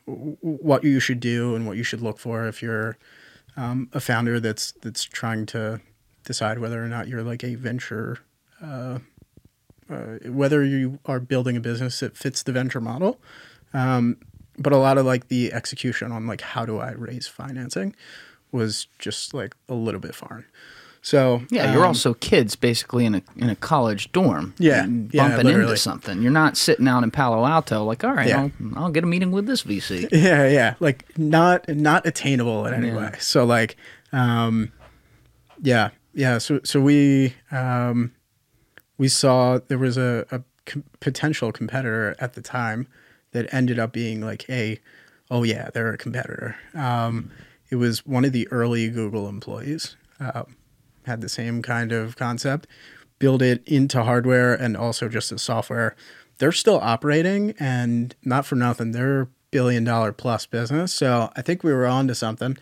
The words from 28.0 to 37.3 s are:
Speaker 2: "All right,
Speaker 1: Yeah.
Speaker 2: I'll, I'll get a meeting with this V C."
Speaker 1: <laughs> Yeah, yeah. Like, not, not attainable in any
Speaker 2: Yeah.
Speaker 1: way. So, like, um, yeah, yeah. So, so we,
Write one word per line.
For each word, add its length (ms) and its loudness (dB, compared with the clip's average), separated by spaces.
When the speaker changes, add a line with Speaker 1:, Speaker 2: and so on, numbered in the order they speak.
Speaker 2:
"All 100 0
right, 160 0
Speaker 1:
Yeah. 200 2
Speaker 2:
I'll, 100 -6
I'll 60 -2
get 140 0
a 20 0
meeting 240 0
with 160 -2
this 160 -2
V 160 -4
C." 300 -6
Speaker 1:
<laughs> 40 -2
Yeah, 360 6
yeah. 320 4
Like, 360 -2
not, 520 4
not 360 4
attainable 640 0
in 80 -2
any 140 0
Speaker 2:
Yeah. 80 -4
Speaker 1:
way. 240 -6
So, 240 2
like, 320 2
um, 600 0
yeah, 280 4
yeah. 240 2
So, 260 -2
so 160 0
we, 540 4